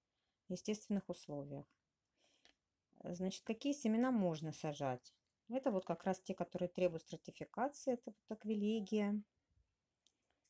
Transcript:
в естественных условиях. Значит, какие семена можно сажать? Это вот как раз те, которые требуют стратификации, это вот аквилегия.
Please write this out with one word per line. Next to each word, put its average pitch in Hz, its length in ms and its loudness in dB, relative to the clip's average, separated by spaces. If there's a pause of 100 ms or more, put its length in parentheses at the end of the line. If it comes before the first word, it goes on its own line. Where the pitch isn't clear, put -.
(480)
в - 40 -6
естественных 208 560 -2
условиях. 143 580 -8 (1400)
Значит, 185 400 -4
какие 226 280 0
семена 240 380 4
можно 165 420 2
сажать? 139 600 -2 (340)
Это 262 220 0
вот 190 140 2
как 165 200 -2
раз 190 160 2
те, - 140 -4
которые 180 340 -2
требуют 170 340 2
стратификации, - 920 -4
это 247 120 -4
вот 220 100 -12 (220)
аквилегия. 208 840 2 (1300)